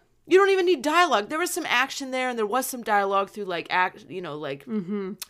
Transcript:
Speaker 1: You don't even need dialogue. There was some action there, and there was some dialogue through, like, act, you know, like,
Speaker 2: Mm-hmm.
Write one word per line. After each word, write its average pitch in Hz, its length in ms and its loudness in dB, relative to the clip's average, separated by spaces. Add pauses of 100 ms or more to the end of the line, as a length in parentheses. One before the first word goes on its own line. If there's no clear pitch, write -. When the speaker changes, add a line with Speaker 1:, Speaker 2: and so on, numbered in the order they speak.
(260)
Speaker 1:
You 339 120 6
don't 392 120 6
even 381 160 4
need 349 160 2
dialogue. 285 480 2
There 311 100 -2
was 349 120 -2
some 320 160 -6
action 262 440 -2
there, 254 180 -2
and 240 80 -6
there 220 100 0
was 254 180 0
some 247 180 -8
dialogue 196 460 2
through, 208 160 -10
like, 175 240 -6
act, 185 400 0
you 185 120 -10
know, 151 160 -10
like, 143 280 -8
Speaker 2:
Mm-hmm. 202 480 -4 (160)